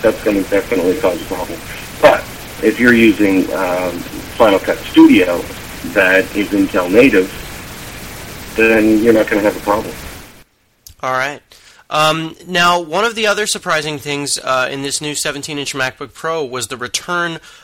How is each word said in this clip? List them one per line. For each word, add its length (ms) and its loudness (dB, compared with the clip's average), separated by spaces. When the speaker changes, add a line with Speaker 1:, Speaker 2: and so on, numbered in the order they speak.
Speaker 1:
that's 240 0
gonna 200 0
definitely 540 0
cause 220 -2
a 60 -12
problem. 340 -8
But 200 6
if 160 2
you're 140 6
using, 460 4
um, 400 -2
Final 200 6
Cut 200 -2
Studio 580 8
that 320 4
is 140 -2
Intel 420 0
native, 400 4
then 460 4
you're 100 6
not 160 2
gonna 140 0
have 140 0
a 40 -10
problem. 340 -2
Speaker 2:
All 100 -2
right. 300 -4
Um, 440 0
now, 320 2
one 260 -2
of 120 -2
the 100 0
other 220 0
surprising 500 -2
things, 400 -6
uh, 320 0
in 120 -8
this 180 -6
new 160 -6
seventeen-inch 580 -6
MacBook 400 -6
Pro 300 -4
was 240 -6
the 80 -10
return 640 -6